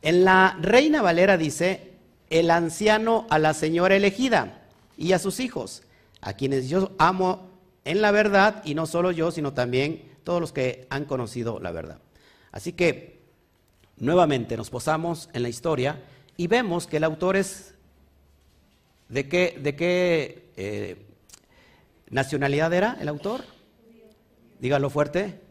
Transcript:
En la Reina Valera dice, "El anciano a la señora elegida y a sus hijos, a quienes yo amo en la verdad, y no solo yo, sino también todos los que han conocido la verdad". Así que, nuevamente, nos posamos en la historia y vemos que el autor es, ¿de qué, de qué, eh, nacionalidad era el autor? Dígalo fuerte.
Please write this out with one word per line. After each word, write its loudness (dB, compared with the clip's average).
En 4
la 6
Reina 4
Valera 4
dice, -4
"El 4
anciano 2
a 4
la 4
señora 2
elegida 0
y 0
a 4
sus -4
hijos, -8
a -10
quienes -2
yo 0
amo 0
en 0
la 4
verdad, 4
y -4
no -2
solo 0
yo, -2
sino -6
también -2
todos -2
los -6
que -4
han -6
conocido -6
la -8
verdad". -10
Así -10
que, -2
nuevamente, 2
nos -10
posamos -4
en -4
la -4
historia -4
y -4
vemos 0
que -4
el 0
autor -2
es, -4
¿de -4
qué, 0
de -4
qué, -2
eh, -8
nacionalidad 0
era 0
el -6
autor? -8
Dígalo 0
fuerte. -2